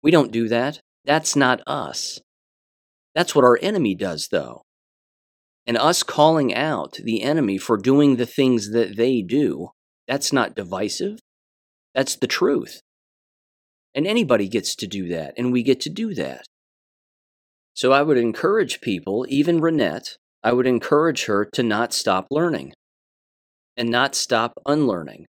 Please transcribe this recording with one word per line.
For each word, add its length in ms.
We 80
don't 220
do 160
that. 320
That's 280
not 320
us. 540
That's 200
what 100
our 180
enemy 320
does, 340
though. 320
And 120
us 240
calling 500
out 520
the 180
enemy 340
for 200
doing 400
the 100
things 460
that 240
they 260
do, 460
that's 240
not 240
divisive. 640
That's 220
the 100
truth. 540
And 100
anybody 440
gets 280
to 120
do 220
that, 260
and 160
we 100
get 200
to 80
do 240
that. 300
So 180
I 100
would 160
encourage 640
people, 480
even 320
Renette, 560
I 100
would 140
encourage 600
her 260
to 100
not 300
stop 400
learning 400
and 120
not 260
stop 380
unlearning. 680